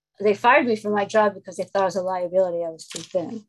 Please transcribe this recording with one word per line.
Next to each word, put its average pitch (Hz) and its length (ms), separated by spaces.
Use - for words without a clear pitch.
They 208 140
fired 262 340
me 220 100
from 208 180
my 202 100
job 208 300
because 185 240
they 185 60
thought 196 180
I - 20
was 185 120
a 185 60
liability. 180 600
I 165 60
was 160 180
too 165 140
thin, 185 460